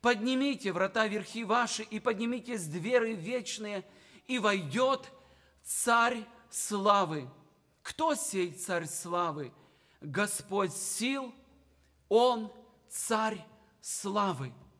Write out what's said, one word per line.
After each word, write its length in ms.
Поднимите 680
врата 360
верхи 360
ваши, 380
и 180
поднимитесь 680
двери 480
вечные, 680
и 100
войдет 760
царь 640
славы". 760
Кто 340
сей 360
царь 360
славы? 680
Господь 720
сил, 580
Он 420
царь 560
славы. 720